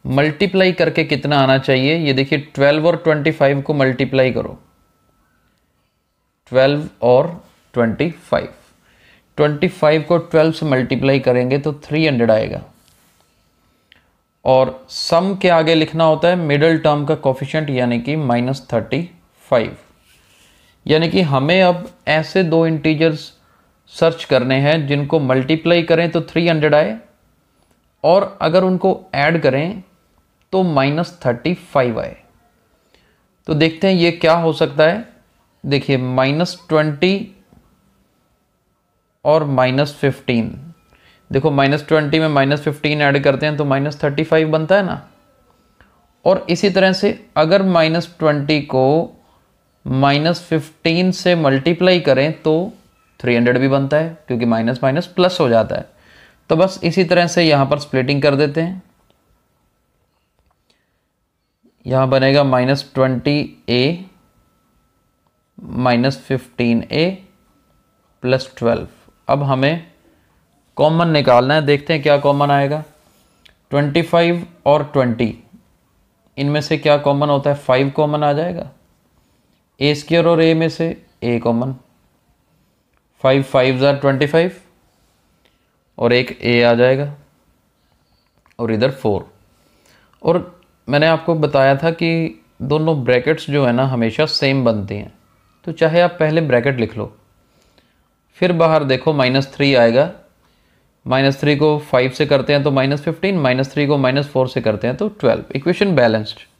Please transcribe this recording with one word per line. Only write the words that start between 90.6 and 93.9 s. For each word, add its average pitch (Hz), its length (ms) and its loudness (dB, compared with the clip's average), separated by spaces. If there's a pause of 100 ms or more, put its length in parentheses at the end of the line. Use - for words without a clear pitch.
मैंने 147 180 2
आपको 160 300 0
बताया 139 400 2
था 165 160 0
कि 165 480 -4 (220)
दोनों 151 420 -2
ब्रैकेट्स 123 460 0
जो 143 160 0
है 120 60 2
ना, 127 140 2
हमेशा 123 400 -2